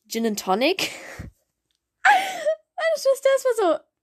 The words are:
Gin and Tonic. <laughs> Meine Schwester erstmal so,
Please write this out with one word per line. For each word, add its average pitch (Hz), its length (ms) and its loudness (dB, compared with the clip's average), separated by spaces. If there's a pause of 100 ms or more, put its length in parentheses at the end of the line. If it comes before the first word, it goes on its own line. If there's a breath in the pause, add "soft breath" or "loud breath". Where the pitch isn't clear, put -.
Gin 226 180 -4
and 214 140 -2
Tonic. 254 520 0 (280 loud breath)
<laughs> - 840 -20
Meine 679 920 0
Schwester 539 380 2
erstmal 523 240 0
so, 359 220 2 (240)